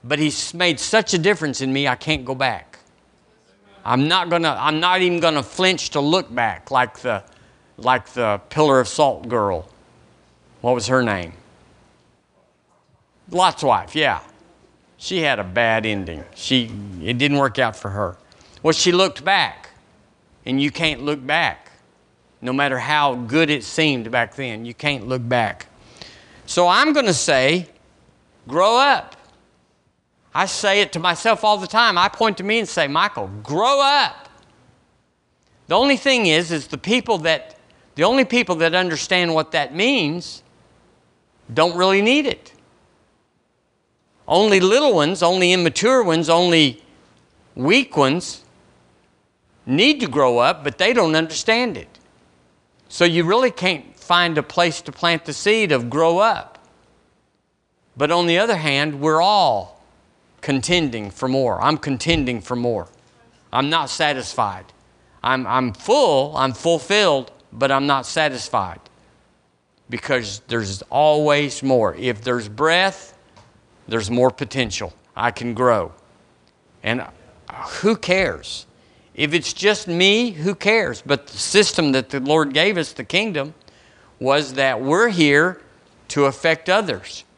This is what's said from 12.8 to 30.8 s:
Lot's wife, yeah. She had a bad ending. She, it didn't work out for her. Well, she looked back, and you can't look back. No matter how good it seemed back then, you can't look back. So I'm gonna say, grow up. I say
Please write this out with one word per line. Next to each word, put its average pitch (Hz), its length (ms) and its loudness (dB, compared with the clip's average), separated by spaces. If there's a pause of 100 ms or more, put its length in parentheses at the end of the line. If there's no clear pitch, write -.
Lot's 175 320 0
wife, 117 320 0
yeah. 139 240 0 (800)
She 180 240 -6
had 139 180 0
a 98 60 -6
bad 110 420 0
ending. 87 380 -6 (100)
She, 120 380 -4 (280)
it 113 180 -4
didn't 143 200 2
work 135 220 0
out 113 160 0
for 101 140 -10
her. 95 260 -4 (480)
Well, 160 80 4
she 175 180 2
looked 180 340 0
back, 175 460 -2 (720)
and 131 160 -2
you 143 120 0
can't 151 300 -4
look 143 220 -6
back. 143 460 -4 (680)
No 123 120 -6
matter 135 260 0
how 143 360 0
good 131 360 0
it 135 120 -2
seemed 127 480 -2
back 120 240 -2
then, 117 300 -10
you 120 100 -12
can't 139 320 -6
look 127 220 -6
back. 117 380 -2 (800)
So 175 200 0
I'm 254 260 4
gonna 240 220 2
say, 143 540 2 (800)
grow 190 280 2
up. 269 360 0 (1200)
I 185 120 0
say 202 340 0